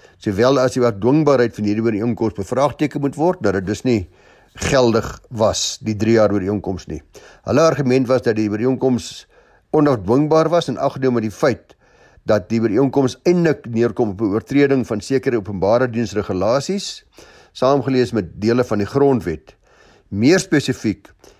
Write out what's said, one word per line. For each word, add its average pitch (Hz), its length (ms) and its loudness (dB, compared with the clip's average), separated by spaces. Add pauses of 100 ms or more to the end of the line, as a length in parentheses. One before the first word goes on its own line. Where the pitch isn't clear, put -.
(180)
sowel 120 420 2
as 127 140 0
die 123 120 0
afdwingbaarheid 123 720 2
van 107 100 -4
hierdie 104 180 0
ooreenkoms 113 500 -2
bevraagteken 139 680 -4
moet 139 140 -4
word, 170 260 -2
dat 101 120 0
dit 95 120 -2
dus 104 180 -6
nie 113 240 0 (480)
geldig 117 640 0 (100)
was, 110 520 -2
die 110 140 -4
drie 110 180 2
jaar 107 180 4
ooreenkoms 95 560 -4
nie. 76 140 -10 (420)
Hulle 131 180 0
argument 135 460 2
was 127 140 2
dat 113 140 0
die 110 140 -2
ooreenkoms 120 800 -2 (440)
onafdwingbaar 147 800 2
was 170 180 0
en 120 100 -6
afgeneem 135 360 -2
met 117 100 0
die 107 80 -6
feit - 440 -2 (500)
dat 107 240 0
die 113 120 0
ooreenkoms 123 640 2
eintlik 170 420 2
neerkom 120 440 -2
op 98 120 -8
'n 101 120 0
oortreding 135 540 2
van 107 140 -4
sekere 131 360 -2
openbare 104 520 0
diensregulasies 110 1160 -4 (500)
saamgelees 131 580 2
met 95 300 -4
dele 117 220 2
van 113 140 -4
die 101 120 -2
grondwet. 117 680 0 (540)
Meer 127 300 2
spesifiek 127 680 -2 (320)